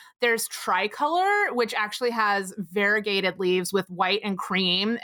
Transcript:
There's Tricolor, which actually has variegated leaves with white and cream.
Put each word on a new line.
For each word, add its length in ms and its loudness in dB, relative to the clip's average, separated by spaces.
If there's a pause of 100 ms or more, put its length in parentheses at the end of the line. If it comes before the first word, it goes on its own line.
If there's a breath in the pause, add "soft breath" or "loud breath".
(200 loud breath)
There's 280 0
Tricolor, 1080 0
which 200 0
actually 360 -2
has 480 0
variegated 800 0
leaves 340 2
with 180 0
white 340 0
and 120 -2
cream. 680 0